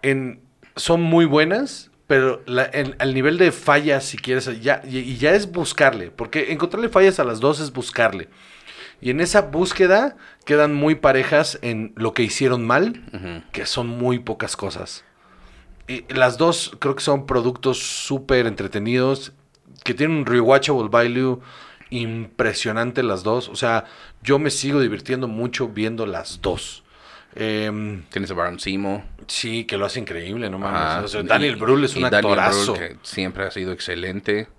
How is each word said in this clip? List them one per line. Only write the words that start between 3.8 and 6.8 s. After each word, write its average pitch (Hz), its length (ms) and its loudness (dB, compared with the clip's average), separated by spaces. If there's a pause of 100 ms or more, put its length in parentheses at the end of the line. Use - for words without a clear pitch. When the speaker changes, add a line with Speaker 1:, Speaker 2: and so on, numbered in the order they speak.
Speaker 1:
si - 120 -10
quieres, 123 440 -4
ya, 135 260 0
y, 131 120 -6
y 123 180 -8
ya 139 180 2
es 202 160 -2
buscarle, 135 580 0
porque - 440 -4
encontrarle 196 360 -2